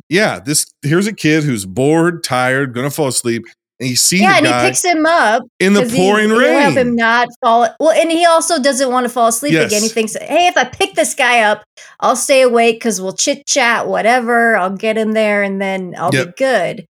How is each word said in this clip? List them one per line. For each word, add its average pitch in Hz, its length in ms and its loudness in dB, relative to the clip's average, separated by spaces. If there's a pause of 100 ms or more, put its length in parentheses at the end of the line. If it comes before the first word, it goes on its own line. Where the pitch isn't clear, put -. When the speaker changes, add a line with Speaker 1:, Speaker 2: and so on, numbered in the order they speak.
Speaker 1:
yeah, 156 300 0
this, 131 280 -4 (160)
here's 165 240 0
a 226 60 -6
kid 156 300 0
who's 120 220 -4
bored, 160 580 0
tired, 127 520 -2
gonna 131 160 -4
fall 147 160 -2
asleep. 117 380 -4 (340)
And 135 100 -8
he's 123 120 -2
seen 185 200 2
Speaker 2:
Yeah, 392 140 4
Speaker 1:
a - 20 4
Speaker 2:
and 302 80 2
he - 60 2
Speaker 1:
guy 123 160 2
Speaker 2:
picks - 180 -2
him 320 220 0
up 262 340 2 (180)
Speaker 1:
in 190 140 2
the 202 80 4
Speaker 2:
'cause 233 100 -4
he, 247 60 -2
Speaker 1:
pouring 208 320 2
Speaker 2:
he'll 220 100 2
help 285 360 2
Speaker 1:
rain. - 20 2
Speaker 2:
him 240 180 0
not 233 320 2 (160)
fall. 233 240 4 (120)
Well, 294 100 2
and 320 220 2
he 330 160 2
also 330 340 2
doesn't 262 300 0
wanna 247 180 0
fall 233 200 0
asleep 285 240 -2
Speaker 1:
Yes. 160 180 0
Speaker 2:
again. 208 100 0
He 226 80 -2
thinks, 220 320 -4
"Hey, 339 260 0
if 359 80 -2
I 262 100 2
pick - 280 -4
this - 220 -2
guy 247 260 2
up, 208 220 0 (360)
I'll 240 160 0
stay 262 280 2
awake 233 360 2
'cause 196 220 -4
we'll 190 140 -8
chit 285 320 -4
chat, 233 400 0
whatever. 233 680 0
I'll 190 140 -2
get 214 300 -4
in 220 140 -2
there 208 280 0
and 196 180 -4
then 190 380 -6
I'll 165 160 -2
Speaker 1:
Yep. 135 140 0
Speaker 2:
be 175 160 -6
good." 185 460 -2